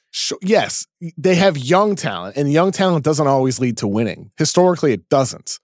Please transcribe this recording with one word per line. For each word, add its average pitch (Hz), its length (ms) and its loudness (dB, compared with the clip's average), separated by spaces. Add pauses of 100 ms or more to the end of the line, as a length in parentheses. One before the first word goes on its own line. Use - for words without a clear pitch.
Sure, - 320 -8
yes, 190 460 0 (300)
they 180 180 2
have 175 220 4
young 185 380 2
talent, 98 400 -8
and 143 160 0
young 180 220 2
talent 175 320 0
doesn't 151 220 0
always 131 340 0
lead 120 160 -2
to 110 100 -4
winning. 104 480 -4
Historically, 165 560 2
it 98 160 -4
doesn't. - 560 -2